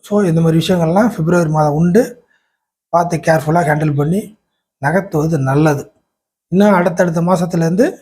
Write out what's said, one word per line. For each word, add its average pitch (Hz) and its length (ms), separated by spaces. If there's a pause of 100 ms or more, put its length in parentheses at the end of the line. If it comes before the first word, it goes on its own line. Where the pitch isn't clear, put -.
So, 208 220
இந்த 165 180
மாதிரி 165 260
விஷயங்கள்லாம் 185 480
பிப்ரவரி 170 360
மாதம் 151 240
உண்டு. 175 500 (640)
பார்த்து 165 280
கேர்ஃபுல்லா 160 460
ஹேண்டில் 151 320
பண்ணி 165 420 (460)
நகர்த்துவது 160 560
நல்லது. 139 540 (560)
இன்னும் 202 240
அடுத்தடுத்த 175 480
மாசத்துலேருந்து 180 800